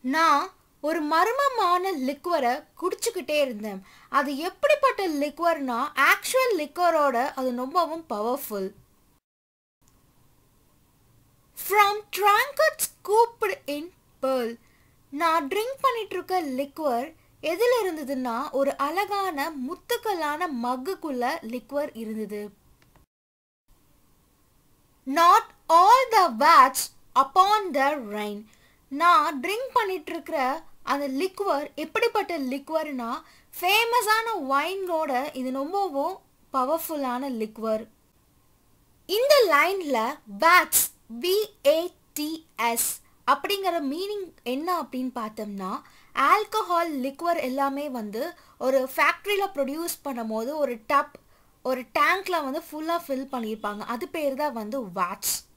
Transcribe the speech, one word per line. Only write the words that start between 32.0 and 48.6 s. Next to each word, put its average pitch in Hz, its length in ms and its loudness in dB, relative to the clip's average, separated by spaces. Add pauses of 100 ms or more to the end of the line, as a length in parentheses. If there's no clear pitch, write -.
லிக்வர்னா, 277 840 -6 (380)
ஃபேமஸான 453 760 0 (160)
வைனோட 311 840 -2
இது 254 160 -6
ரொம்பவும் 320 680 -4 (340)
பவர்ஃபுல்லான 277 760 -4 (120)
லிக்வர். 220 460 -6 (1160)
இந்த 494 280 4 (200)
லைன்ல 294 640 0 (220)
வாட்ஸ், 330 440 6 (380)
வி 403 260 0 (180)
ஏ 320 280 2 (200)
டி 311 340 -8 (100)
எஸ் 233 440 -4 (300)
அப்படிங்கிற 349 500 0 (120)
மீனிங் 392 400 -8 (100)
என்ன 311 380 -2
அப்படின்னு 254 300 -6 (100)
பார்த்தோம்னா, 208 600 -8 (320)
ஆல்கஹால் 349 800 2 (140)
லிக்வர் 330 420 -2
எல்லாமே 277 400 -2
வந்து 240 460 -8 (220)
ஒரு 262 380 0